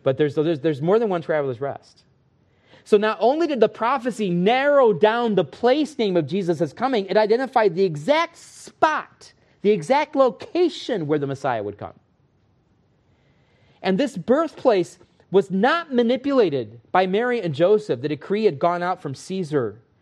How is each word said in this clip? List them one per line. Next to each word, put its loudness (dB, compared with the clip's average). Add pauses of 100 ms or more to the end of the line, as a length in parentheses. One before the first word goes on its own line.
But 0
there's, 0
there's, 0
there's -2
more 2
than 0
one -4
Traveler's -4
Rest. -12 (840)
So 4
not 0
only 2
did -4
the 6
prophecy -4
narrow 2
down 2
the 2
place 0
name 0
of 0
Jesus' -2
coming, -2
it -2
identified 2
the 2
exact -2
spot, -8 (300)
the 2
exact 0
location -2
where 0
the -4
Messiah -4
would -10
come. -14 (1900)
And 0
this -2
birthplace 0 (320)
was 2
not 0
manipulated 0 (140)
by 2
Mary -2
and -4
Joseph. 2
The -4
decree -4
had 0
gone 0
out -4
from -10
Caesar -4 (220)